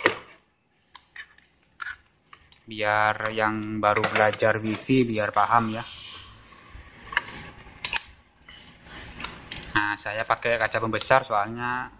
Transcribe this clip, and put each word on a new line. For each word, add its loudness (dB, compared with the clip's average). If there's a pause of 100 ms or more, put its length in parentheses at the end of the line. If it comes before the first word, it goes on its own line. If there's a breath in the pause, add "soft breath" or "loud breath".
(2750)
biar 2
yang 0
baru 4
belajar 4
wifi 2
biar -2
paham 4
ya. -6 (4000)
Nah, 0
saya -4
pakai 0
kaca 0
pembesar 2
soalnya -2